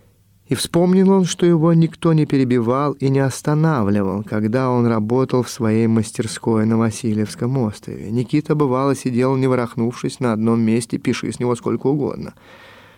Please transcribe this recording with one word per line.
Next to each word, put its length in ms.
И 80
вспомнил 560
он, 140
что 200
его 280
никто 400
не 120
перебивал 680
и 160
не 100
останавливал, 1040
когда 460
он 180
работал 560
в 60
своей 380
мастерской 800
на 120
Васильевском 800
острове. 540
Никита, 440
бывало, 400
сидел, 400
не 120
ворохнувшись, 720
на 100
одном 300
месте, 380
пиши 340
с 80
него 160
сколько 300
угодно. 460